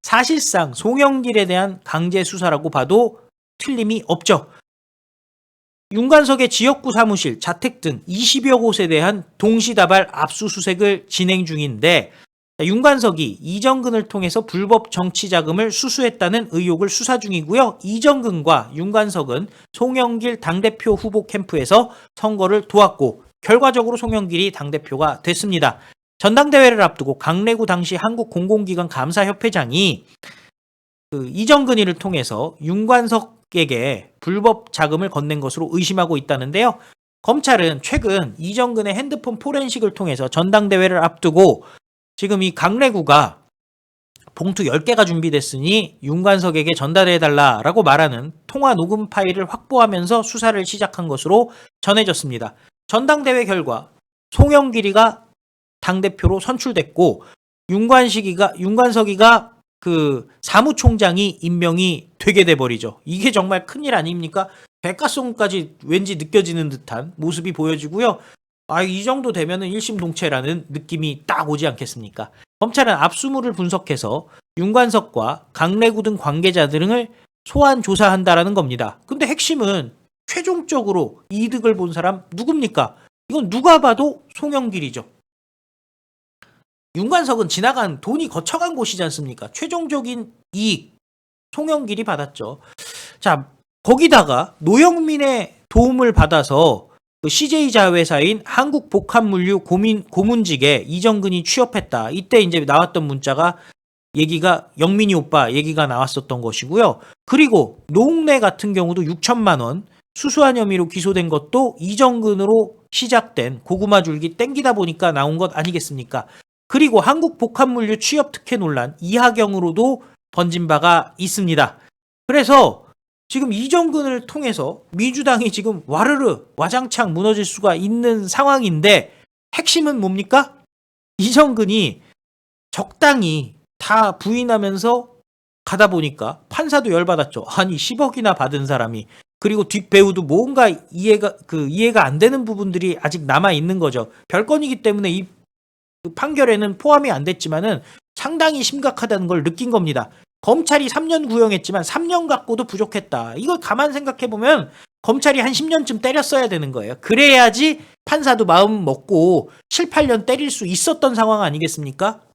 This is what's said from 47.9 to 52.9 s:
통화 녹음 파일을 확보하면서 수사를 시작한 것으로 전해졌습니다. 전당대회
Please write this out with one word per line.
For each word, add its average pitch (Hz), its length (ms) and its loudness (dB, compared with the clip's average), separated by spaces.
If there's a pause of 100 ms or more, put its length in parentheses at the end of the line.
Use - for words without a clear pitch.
통화 269 280 0
녹음 196 360 -4
파일을 185 420 -4
확보하면서 220 680 0
수사를 220 420 -2
시작한 190 440 -6
것으로 196 420 2 (300)
전해졌습니다. 151 760 -2 (320)
전당대회 262 580 0